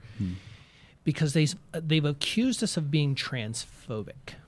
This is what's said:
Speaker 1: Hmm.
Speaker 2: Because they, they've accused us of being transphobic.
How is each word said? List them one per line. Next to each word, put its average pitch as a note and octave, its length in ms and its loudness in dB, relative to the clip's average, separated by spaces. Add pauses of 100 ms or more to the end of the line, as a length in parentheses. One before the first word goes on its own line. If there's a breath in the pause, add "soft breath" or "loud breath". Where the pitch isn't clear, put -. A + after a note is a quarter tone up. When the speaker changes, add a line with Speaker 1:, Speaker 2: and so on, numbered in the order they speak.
(180 loud breath)
Speaker 1:
Hmm. F#2+ 140 0 (760 loud breath)
Speaker 2:
Because D3+ 240 2
they, D3+ 160 6 (240)
they've D#3+ 320 2
accused G#3+ 580 0
us - 140 0
of D3+ 140 0
being C#3+ 240 4
transphobic. - 1200 -6 (140)